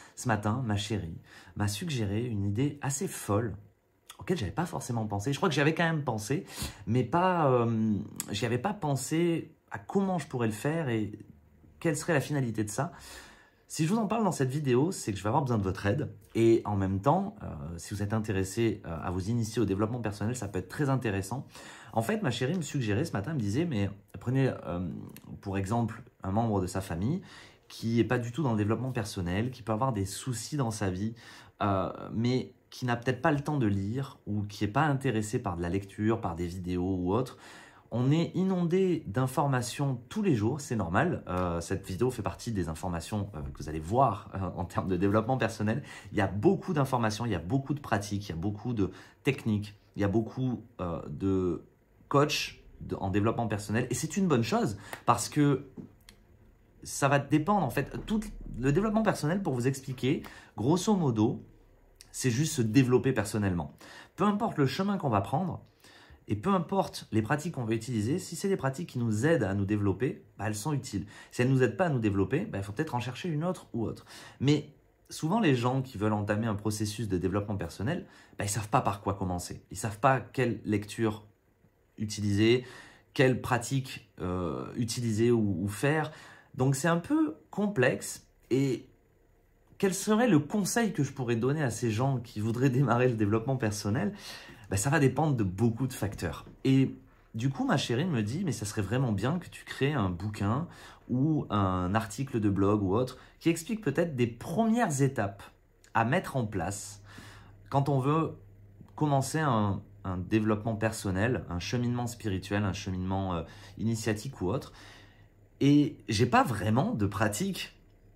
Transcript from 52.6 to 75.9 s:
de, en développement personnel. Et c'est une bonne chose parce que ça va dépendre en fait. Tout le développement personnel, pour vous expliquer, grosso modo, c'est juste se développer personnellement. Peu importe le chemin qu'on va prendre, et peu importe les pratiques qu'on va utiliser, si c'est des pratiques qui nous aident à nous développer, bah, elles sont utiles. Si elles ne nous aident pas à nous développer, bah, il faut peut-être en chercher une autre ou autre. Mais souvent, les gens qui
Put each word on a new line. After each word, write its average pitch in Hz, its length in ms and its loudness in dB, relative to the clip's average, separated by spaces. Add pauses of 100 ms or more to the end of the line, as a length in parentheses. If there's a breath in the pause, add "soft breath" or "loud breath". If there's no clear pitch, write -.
de, - 140 -8
en 92 160 -4
développement 107 380 0
personnel. 107 420 -2
Et 131 40 0
c'est - 220 -6
une 190 120 2
bonne 120 160 4
chose 170 340 0 (260 loud breath)
parce 120 240 2
que 143 380 2 (1200)
ça - 240 0
va 143 100 6
dépendre 151 480 2
en 113 40 -2
fait. - 360 -4
Tout 214 140 -2 (400)
le 135 100 2
développement 214 320 2
personnel, 190 400 0
pour 165 100 -2
vous 120 140 0
expliquer, 135 560 -2 (340 loud breath)
grosso 175 380 2
modo, 135 500 2 (680)
c'est - 180 0
juste 147 240 0
se 123 80 0
développer 123 500 6
personnellement. 98 640 0 (400 loud breath)
Peu - 80 0
importe 208 360 2
le 139 80 6
chemin 196 300 0
qu'on 147 140 0
va 98 120 4
prendre, 139 420 -2 (640 loud breath)
et 107 80 0
peu 127 140 -2
importe 190 600 0
les 110 120 2
pratiques 147 320 -2
qu'on 123 100 -4
va 110 100 0
utiliser, 117 460 -2
si 175 160 -10
c'est - 100 -4
des 190 100 2
pratiques 135 340 -4
qui 127 100 -4
nous 113 260 0
aident 160 160 4
à 95 100 0
nous 101 120 0
développer, 101 600 0 (140)
bah, 98 80 -4
elles 107 80 -2
sont 151 180 -4
utiles. 110 340 -4 (260 loud breath)
Si 127 100 0
elles 127 60 4
ne 135 60 4
nous 127 100 6
aident 110 120 0
pas 185 100 2
à - 20 2
nous 139 100 2
développer, 104 460 2
bah, 98 140 -6
il 98 40 -4
faut 101 80 -8
peut-être - 240 -4
en 120 60 0
chercher 113 280 -6
une 151 140 -2
autre 180 300 -4
ou 117 120 -2
autre. - 200 -6 (340 loud breath)
Mais 147 340 2 (360)
souvent, 185 320 0
les 143 160 6
gens 127 260 2
qui 107 160 -8